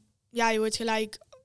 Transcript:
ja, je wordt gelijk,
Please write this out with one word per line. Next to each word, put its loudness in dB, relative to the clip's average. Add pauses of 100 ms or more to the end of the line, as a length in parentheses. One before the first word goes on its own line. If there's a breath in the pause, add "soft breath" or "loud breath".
(300)
ja, 2
je 2
wordt 0
gelijk, -2 (280)